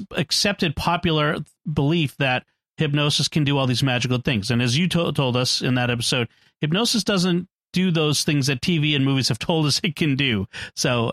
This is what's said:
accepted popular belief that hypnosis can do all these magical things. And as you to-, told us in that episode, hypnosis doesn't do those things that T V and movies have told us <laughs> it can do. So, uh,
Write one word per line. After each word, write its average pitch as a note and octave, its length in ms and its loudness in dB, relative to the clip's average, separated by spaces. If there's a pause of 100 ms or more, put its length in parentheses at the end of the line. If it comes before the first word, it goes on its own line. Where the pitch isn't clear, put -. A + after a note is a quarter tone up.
(120)
accepted F#3 640 -2
popular D#3+ 640 0 (340)
belief D3+ 460 0
that C3 280 0 (320)
hypnosis D3 520 0
can D#3 160 0
do C#3+ 120 2
all C3+ 100 2
these B2 160 0
magical B2 360 0
things. A#2+ 320 -2
And A#2+ 100 2
as B2 160 0
you F3+ 120 2
to-, E3+ 240 0
told C3 240 0
us - 240 0
in B2+ 140 0
that B2 140 0
episode, A#2+ 380 -2 (340)
hypnosis F#3+ 420 0
doesn't F3+ 440 0 (260)
do F#3 180 2
those D3+ 320 2
things C#3+ 240 0
that C3+ 140 -2
T F3 160 0
V D3+ 180 2
and C#3 80 2
movies C3+ 260 2
have B2+ 100 -2
told D#3+ 260 0
us C#3 160 0
<laughs> - 20 -8
it F#3 120 -2
can D3 200 0
do. A#2+ 300 0 (300)
So, A#2+ 340 0
uh, - 40 -4